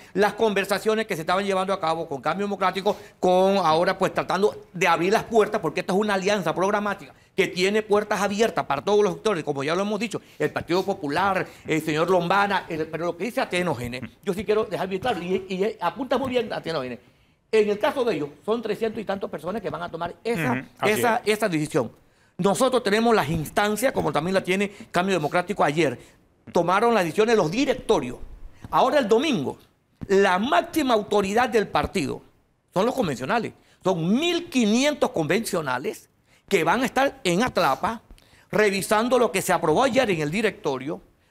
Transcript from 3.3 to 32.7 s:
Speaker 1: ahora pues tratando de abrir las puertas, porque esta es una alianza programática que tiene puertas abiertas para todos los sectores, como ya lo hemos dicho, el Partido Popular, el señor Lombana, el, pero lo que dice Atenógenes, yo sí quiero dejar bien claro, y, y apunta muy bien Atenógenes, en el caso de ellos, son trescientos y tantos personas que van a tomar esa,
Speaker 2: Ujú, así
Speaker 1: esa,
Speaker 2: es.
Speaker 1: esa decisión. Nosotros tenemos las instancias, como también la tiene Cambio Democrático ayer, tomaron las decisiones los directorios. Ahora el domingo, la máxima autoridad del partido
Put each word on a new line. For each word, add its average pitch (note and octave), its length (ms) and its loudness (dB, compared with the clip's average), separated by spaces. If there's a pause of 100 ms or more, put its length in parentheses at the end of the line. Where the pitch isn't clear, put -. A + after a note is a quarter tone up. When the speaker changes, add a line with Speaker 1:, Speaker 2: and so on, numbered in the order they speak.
Speaker 1:
ahora F3 400 2
pues F3 160 0
tratando F3 420 0 (160)
de F3+ 160 0
abrir E3+ 240 4
las A3+ 120 2
puertas, G#3 360 2
porque D#3 200 -2
esta F3+ 140 -4
es G3 60 2
una G#3 140 0
alianza F#3 400 0
programática G3 580 -2 (240)
que F3 120 2
tiene F#3+ 340 0
puertas G3+ 400 0
abiertas G3 440 0
para C#3 180 -2
todos G#3 200 4
los F3+ 100 2
sectores, E3 300 -2
como C#3 200 -4
ya D3+ 100 -2
lo F#3 80 0
hemos G#3 180 -2
dicho, G#3 220 -6 (160)
el D3+ 140 0
Partido F3 340 -2
Popular, F#3 640 -2 (180)
el D#3 160 0
señor D#3+ 300 0
Lombana, F#3+ 580 2
el, D#3+ 160 -4
pero D#3+ 200 -6
lo F3 120 -4
que E3+ 60 -6
dice A#3+ 180 -4
Atenógenes, B2+ 640 -4 (200)
yo F#3+ 80 -2
sí F#3 140 -6
quiero G#3+ 200 0
dejar F3 220 -4
bien F#3+ 140 -6
claro, A3+ 220 -2
y, F#3 260 -2
y G3 320 -2
apunta B3 380 -2
muy C4 100 -4
bien A#3+ 240 -2
Atenógenes, D3+ 460 -6 (520)
en A3 160 4
el G#3 120 -2
caso C4 260 0
de A3 80 0
ellos, D3 160 -4 (160)
son A3+ 160 -2
trescientos G#3+ 400 -6
y F#3+ 40 -12
tantos G3 260 -6
personas F3+ 280 -8
que F3+ 120 -6
van D#3 100 -8
a F3 80 -10
tomar E3+ 240 -8 (100)
esa, F3 280 -2
Speaker 2:
Ujú, B2+ 100 -2 (160)
así G3+ 160 2
Speaker 1:
esa, A3+ 320 2
Speaker 2:
es. G#3 100 2
Speaker 1:
esa G#3 140 -2
decisión. D3+ 420 0 (460)
Nosotros A#3 460 2
tenemos A3 320 2
las D3 120 2
instancias, G#3 640 0
como E3 200 -2
también D#3+ 240 -2
la F#3 80 2
tiene F#3+ 260 0 (220)
Cambio F#3 240 0
Democrático F3 480 0
ayer, D3 340 2 (540)
tomaron F#3+ 420 2
las G3 120 4
decisiones G#3+ 300 2
los F3 140 2
directorios. G#3 680 0 (500)
Ahora B3+ 300 4
el A#3+ 80 2
domingo, A3 500 0 (500)
la F#3+ 320 4
máxima D4 540 0
autoridad G#3 560 0
del G#3+ 180 2
partido C#3+ 540 -4 (520)